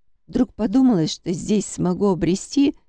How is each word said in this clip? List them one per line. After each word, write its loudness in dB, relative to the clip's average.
Вдруг -2
подумалось, 2
что -8
здесь -2
смогу -2
обрести 0